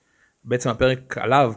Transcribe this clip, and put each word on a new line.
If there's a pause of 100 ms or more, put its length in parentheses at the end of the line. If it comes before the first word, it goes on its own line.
(460)
ובעצם
הפרק
עליו,